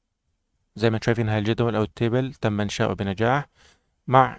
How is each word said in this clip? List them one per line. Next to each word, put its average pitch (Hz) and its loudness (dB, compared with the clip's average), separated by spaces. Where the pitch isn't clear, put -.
زي 113 2
ما 113 0
انتم - -6
شايفين 117 0
هاي 107 0
الجدول 110 0
او 107 2
التيبل 120 -2
تم 104 -2
انشاؤه 104 -2
بنجاح 110 0
مع 127 4